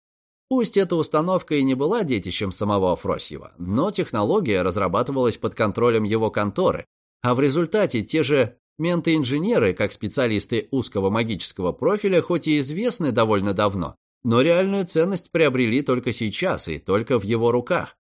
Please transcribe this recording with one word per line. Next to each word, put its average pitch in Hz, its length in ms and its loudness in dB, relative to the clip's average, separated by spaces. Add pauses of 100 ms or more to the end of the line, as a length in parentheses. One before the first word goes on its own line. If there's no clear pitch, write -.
(480)
Пусть 247 280 0
эта 185 200 2
установка 160 580 0
и 147 80 2
не 135 120 2
была 175 300 0
детищем 98 480 -2
самого 101 400 0
Афросьева, 78 640 -6
но 104 320 -2
технология 123 720 0
разрабатывалась 107 760 0
под 107 160 -6
контролем 110 500 2
его 107 260 0
конторы, 104 560 -2 (360)
а 123 120 2
в 123 60 0
результате 156 640 2
те 156 200 0
же 127 340 2 (220)
менты-инженеры, 160 920 0
как 98 200 -2
специалисты 110 800 -2
узкого 104 400 -2
магического 104 600 -2
профиля, 185 480 0
хоть 165 260 -2
и 151 120 2
известны 156 520 -2
довольно 107 440 2
давно, 95 420 -2 (260)
но 120 200 4
реальную 190 440 2
ценность 170 440 -2
приобрели 131 500 2
только 127 320 0
сейчас 113 560 -4
и 76 100 -6
только 113 400 0
в 101 40 -6
его 113 280 0
руках. 123 540 -2